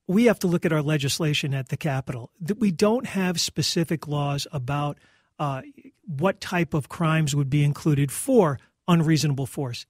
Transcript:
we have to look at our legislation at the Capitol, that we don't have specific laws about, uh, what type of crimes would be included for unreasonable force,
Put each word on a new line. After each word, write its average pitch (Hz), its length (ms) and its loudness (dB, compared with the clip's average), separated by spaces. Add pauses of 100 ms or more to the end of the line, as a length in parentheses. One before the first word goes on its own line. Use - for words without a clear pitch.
we 208 160 4
have 220 160 4
to 190 80 2
look 175 180 2
at 156 60 2
our 151 100 2
legislation 147 720 0
at 135 140 -4
the - 80 -6
Capitol, 135 640 -6
that 196 180 -4
we 208 140 2
don't 214 340 2
have 180 340 -2
specific - 680 -2
laws 143 420 -2
about, 143 480 -4 (400)
uh, 139 240 -4 (420)
what 185 360 -2
type 175 340 -2
of 147 140 -2
crimes 156 480 0
would 139 120 0
be 147 140 2
included 143 480 2
for 190 480 2 (300)
unreasonable 151 580 2
force, 127 440 -8